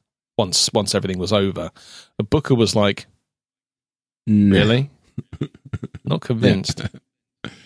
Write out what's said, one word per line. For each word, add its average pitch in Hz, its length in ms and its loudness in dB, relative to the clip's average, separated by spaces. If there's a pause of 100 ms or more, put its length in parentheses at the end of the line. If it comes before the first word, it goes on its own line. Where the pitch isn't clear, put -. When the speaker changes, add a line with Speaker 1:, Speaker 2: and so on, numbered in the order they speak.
(380)
Speaker 1:
once, - 360 0
once 208 220 0
everything 92 240 -4
was 90 120 -6
over, 95 400 0 (580)
Booker 147 260 0
was 113 200 2
like, 101 300 0 (1200)
Speaker 2:
No. 104 320 4
Speaker 1:
"Really? 123 320 2 (600)
Speaker 2:
<laughs> - 540 -14
Speaker 1:
Not 147 180 -4
convinced." 113 600 0 (600)
Speaker 2:
Yeah. - 80 -12 (140)